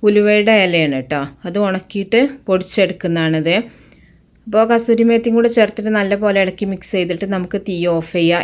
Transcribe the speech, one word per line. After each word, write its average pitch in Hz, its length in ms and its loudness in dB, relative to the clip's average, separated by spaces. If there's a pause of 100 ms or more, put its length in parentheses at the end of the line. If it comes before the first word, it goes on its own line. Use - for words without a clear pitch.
ഉലുവയുടെ 208 480 4 (120)
ഇലയാണ് 151 340 0
കേട്ടോ, 139 220 -4 (240)
അത് 185 180 -4
ഉണക്കിയിട്ട് 190 560 -2 (260)
പൊടിച്ചെടുക്കുന്നതാണിത്. 165 1080 0 (920)
അപ്പോൾ 214 200 2
കസൂരി 233 400 2
മേത്തിയും 233 280 0
കൂടെ 233 180 2
ചേർത്തിട്ട് 214 420 0
നല്ലപോലെ 202 460 0
ഇളക്കി 185 280 -4
മിക്സ് - 260 -8
ചെയ്തിട്ട് 175 360 -4
നമുക്ക് 185 340 -4
തീ 185 80 -6 (200)
ഓഫ് 165 200 -4
ചെയ്യാം. 170 300 2